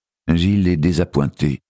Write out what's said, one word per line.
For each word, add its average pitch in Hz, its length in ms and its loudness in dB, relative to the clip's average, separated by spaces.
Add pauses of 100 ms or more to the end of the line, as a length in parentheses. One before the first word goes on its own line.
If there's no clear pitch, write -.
(320)
Gilles 92 360 2
est 90 80 2
désappointé. 76 920 -2